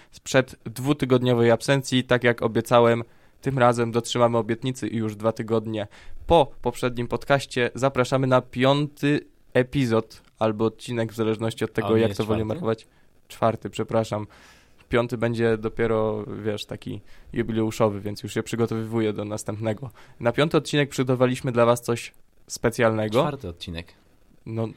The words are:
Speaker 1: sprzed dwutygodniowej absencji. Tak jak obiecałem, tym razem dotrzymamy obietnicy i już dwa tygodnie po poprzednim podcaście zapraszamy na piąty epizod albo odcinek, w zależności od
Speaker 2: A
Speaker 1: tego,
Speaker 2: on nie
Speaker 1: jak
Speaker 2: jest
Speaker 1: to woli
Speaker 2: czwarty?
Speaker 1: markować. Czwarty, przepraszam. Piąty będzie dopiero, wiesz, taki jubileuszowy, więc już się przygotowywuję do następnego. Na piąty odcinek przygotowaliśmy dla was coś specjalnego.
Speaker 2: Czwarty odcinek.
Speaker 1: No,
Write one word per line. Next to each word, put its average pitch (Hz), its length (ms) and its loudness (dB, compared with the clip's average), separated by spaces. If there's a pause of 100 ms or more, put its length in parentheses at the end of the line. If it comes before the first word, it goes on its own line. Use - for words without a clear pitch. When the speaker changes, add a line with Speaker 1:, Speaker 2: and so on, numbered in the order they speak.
(120)
Speaker 1:
sprzed - 440 -2 (100)
dwutygodniowej 123 880 2
absencji. 131 520 2
Tak 123 200 0
jak 120 180 2
obiecałem, 117 640 4 (380)
tym 135 180 -2
razem 120 320 4
dotrzymamy 117 460 2
obietnicy 113 500 -4
i 117 100 -4
już 110 180 -4
dwa 107 160 -2
tygodnie 110 560 -2 (400)
po 156 240 4 (100)
poprzednim 120 460 -4
podcaście 123 680 0
zapraszamy 131 520 0
na 127 140 4
piąty 143 800 0 (340)
epizod 123 680 0 (180)
albo 110 260 0
odcinek, 113 480 -2
w - 20 -16
zależności 110 500 0
od 110 60 -2
Speaker 2:
A - 20 -20
Speaker 1:
tego, 104 140 0
Speaker 2:
on 110 80 4
nie 113 60 6
Speaker 1:
jak 113 80 4
Speaker 2:
jest 98 80 -8
Speaker 1:
to 110 80 0
woli 107 140 0
Speaker 2:
czwarty? 110 80 -2
Speaker 1:
markować. 110 400 -4 (400)
Czwarty, 110 420 -2
przepraszam. 107 580 -2 (640)
Piąty 120 280 0
będzie 113 400 2
dopiero, 110 680 -2 (180)
wiesz, 104 220 -6
taki 104 360 -10 (320)
jubileuszowy, 110 680 0
więc 104 220 -10
już 104 100 -10
się 113 100 -2
przygotowywuję 113 720 -2
do 104 120 -6
następnego. 107 640 -6 (300)
Na 117 120 0
piąty 160 260 2
odcinek 143 320 0
przygotowaliśmy 127 640 0
dla 117 140 4
was 120 160 2
coś - 320 -4 (360)
specjalnego. 113 720 0
Speaker 2:
Czwarty 139 280 -4
odcinek. 85 440 -12 (520)
Speaker 1:
No, 113 320 -6